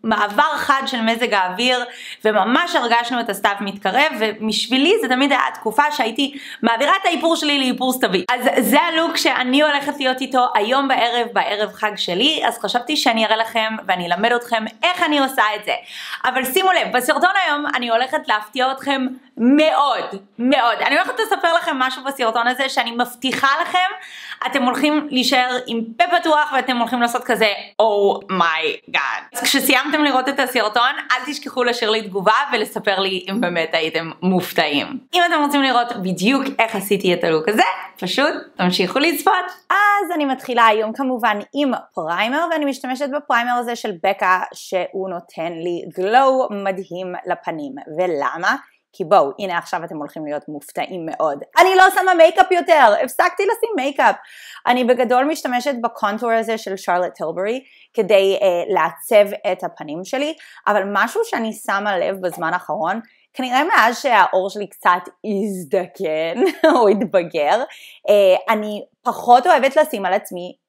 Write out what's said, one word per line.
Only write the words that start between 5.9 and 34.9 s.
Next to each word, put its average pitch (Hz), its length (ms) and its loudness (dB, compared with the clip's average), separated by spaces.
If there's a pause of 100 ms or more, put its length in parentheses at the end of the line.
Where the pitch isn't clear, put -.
שהייתי 277 460 -2 (260)
מעבירה 233 280 2 (100)
את 392 40 -6
האיפור 330 300 2
שלי 285 240 0
לאיפור 254 340 0
סתווי. 190 380 0
אז 247 380 0
זה 294 120 6
הלוק 330 360 0
שאני 254 440 0
הולכת 285 360 0
להיות 262 240 -2
איתו 254 240 2 (100)
היום 254 320 2
בערב, 240 460 0
בערב 196 400 -2
חג 208 220 -4
שלי, 240 500 -2
אז - 140 -2
חשבתי 247 380 -4
שאני 226 280 2
אראה 214 120 2
לכם 220 380 -2 (120)
ואני 180 200 -2
אלמד 196 240 0
אתכם 240 340 -2 (180)
איך 349 200 0
אני 302 160 2
עושה 262 240 2 (120)
את 214 100 -10
זה. 147 80 -2 (520)
אבל 247 200 -2
שימו 370 260 2
לב, 240 260 0
בסרטון 330 340 2 (140)
היום 294 200 -2 (100)
אני 240 140 -4
הולכת 262 380 0
להפתיע 247 440 -2
אתכם 262 360 -2 (300)
מאוד, 262 840 2 (180)
מאוד. 247 460 2
אני 269 100 2
הולכת 381 240 -2
לספר 349 340 0
לכם 339 260 0
משהו 262 240 -2
בסרטון 240 440 0
הזה 254 220 -2
שאני 233 220 -2
מבטיחה 247 560 -2 (140)
לכם, 370 280 0 (560)
אתם 254 180 -2
הולכים 294 480 0
להישאר 254 460 0 (100)
עם 233 140 -4 (160)
פה 349 60 2 (160)
פתוח 302 360 2
ואתם 254 220 0
הולכים 240 240 -2
לעשות 240 220 -2
כזה, 214 300 2 (280)
"Oh 202 500 2
my 165 640 -2
God." 131 380 -4
אז - 80 -8
כשסיימתם 285 640 2
לראות 262 260 2
את 277 100 -4
הסרטון, 247 520 0 (200)
אל 247 200 -2
תשכחו 254 320 -4
לשאיר 233 260 0
לי 220 120 0
תגובה 202 340 0 (180)
ולספר 208 460 -2
לי 190 300 -2
אם 202 120 -4
באמת 170 320 -2
הייתם 160 380 -2 (100)
מופתעים. 160 640 0 (260)